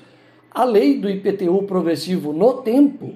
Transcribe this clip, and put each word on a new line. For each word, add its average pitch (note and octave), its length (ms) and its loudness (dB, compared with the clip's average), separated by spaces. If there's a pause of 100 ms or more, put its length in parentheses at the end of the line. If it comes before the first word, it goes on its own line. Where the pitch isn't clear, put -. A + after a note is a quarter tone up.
(500)
a - 140 -2
lei B3+ 340 2
do G3+ 120 -4
I F#3+ 100 -4
P G3+ 120 -2
T F#3+ 160 -4
U F#3+ 160 2
progressivo E3 680 -2
no G3+ 220 2
tempo B3+ 600 0